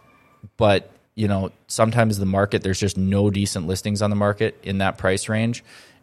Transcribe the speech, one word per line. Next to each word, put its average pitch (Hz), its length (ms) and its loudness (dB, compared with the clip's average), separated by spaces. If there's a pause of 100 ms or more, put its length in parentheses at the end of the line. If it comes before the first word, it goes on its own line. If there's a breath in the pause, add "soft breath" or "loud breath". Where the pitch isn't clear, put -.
(560 soft breath)
but, 101 340 2 (240)
you 110 140 -2
know, 95 220 -2 (160)
sometimes 110 520 2
the 98 80 -2
market, 101 360 0
there's 95 180 -2
just 101 160 -2
no 98 340 2
decent 98 360 -2
listings 98 360 -4
on 104 80 0
the 104 60 -2
market 104 460 0
in 95 160 -4
that 95 200 -2
price 95 300 0
range, 113 340 -2 (400 loud breath)